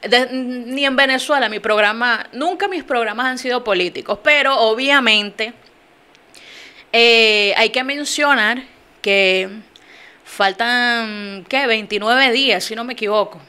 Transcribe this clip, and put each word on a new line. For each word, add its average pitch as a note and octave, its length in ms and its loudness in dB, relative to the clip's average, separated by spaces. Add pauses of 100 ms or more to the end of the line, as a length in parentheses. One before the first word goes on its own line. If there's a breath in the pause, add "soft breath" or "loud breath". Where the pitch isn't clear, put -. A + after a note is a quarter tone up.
de-, A#3+ 280 2
ni B3+ 540 -6
en C4+ 100 2
Venezuela, C4 540 2
mi G#3+ 100 -6
programa, G#3+ 720 0
nunca F4+ 360 -4
mis F#4 160 -6
programas A#3 420 -2
han B3+ 120 -4
sido B3 240 -4
políticos, G3+ 640 -2
pero C4+ 320 4
obviamente, A3 960 2 (1400 loud breath)
eh, A3 640 4
hay A3 140 2
que B3+ 140 -2
mencionar C#4 800 0 (400)
que F#3+ 460 2 (760 loud breath)
faltan, G#3+ 1200 -2
¿qué? C4+ 180 0
Veintinueve A3 680 0
días, A#3+ 320 0
si A3 100 -8
no A3+ 100 -8
me B3 100 -10
equivoco. G3+ 540 -2